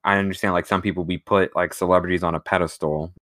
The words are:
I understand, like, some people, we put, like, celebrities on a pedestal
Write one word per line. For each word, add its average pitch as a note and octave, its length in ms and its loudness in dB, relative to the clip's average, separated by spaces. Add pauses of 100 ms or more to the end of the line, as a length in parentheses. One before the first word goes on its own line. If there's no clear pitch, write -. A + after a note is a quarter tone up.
I G2 140 2
understand, G2 360 -2
like, F2 120 0
some F#2+ 160 0
people, F2+ 240 -2
we F2+ 120 -2
put, - 380 0
like, F2 180 0
celebrities F2+ 500 2
on E2 120 0
a D#2 60 -4
pedestal E2 720 -2 (120)